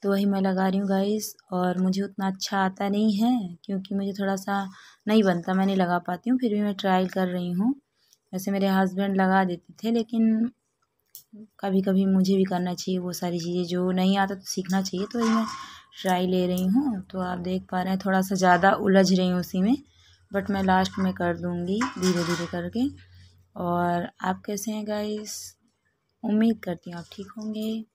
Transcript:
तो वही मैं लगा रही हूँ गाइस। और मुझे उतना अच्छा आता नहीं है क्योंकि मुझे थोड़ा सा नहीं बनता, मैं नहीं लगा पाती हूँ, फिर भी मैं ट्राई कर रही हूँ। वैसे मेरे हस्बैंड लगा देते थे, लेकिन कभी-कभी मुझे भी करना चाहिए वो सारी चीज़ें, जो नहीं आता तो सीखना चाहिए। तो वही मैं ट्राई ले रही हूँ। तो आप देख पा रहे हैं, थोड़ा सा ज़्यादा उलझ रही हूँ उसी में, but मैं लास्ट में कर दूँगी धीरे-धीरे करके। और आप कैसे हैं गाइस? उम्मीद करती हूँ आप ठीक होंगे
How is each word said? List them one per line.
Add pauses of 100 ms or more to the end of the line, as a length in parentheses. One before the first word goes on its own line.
तो
वही
मैं
लगा
रही
हूँ
गाइस। (160)
और
मुझे
उतना
अच्छा
आता
नहीं
है
क्योंकि
मुझे
थोड़ा
सा (380)
नहीं
बनता,
मैं
नहीं
लगा
पाती
हूँ,
फिर
भी
मैं
ट्राई
कर
रही
हूँ। (580)
वैसे
मेरे
हस्बैंड
लगा
देते
थे,
लेकिन (840)
कभी-कभी
मुझे
भी
करना
चाहिए
वो
सारी
चीज़ें,
जो
नहीं
आता
तो
सीखना
चाहिए।
तो
वही
मैं (560)
ट्राई
ले
रही
हूँ।
तो
आप
देख
पा
रहे
हैं,
थोड़ा
सा
ज़्यादा
उलझ
रही
हूँ
उसी
में, (580)
but
मैं
लास्ट
में
कर
दूँगी (180)
धीरे-धीरे
करके। (680)
और (100)
आप
कैसे
हैं
गाइस? (680)
उम्मीद
करती
हूँ
आप
ठीक (120)
होंगे (100)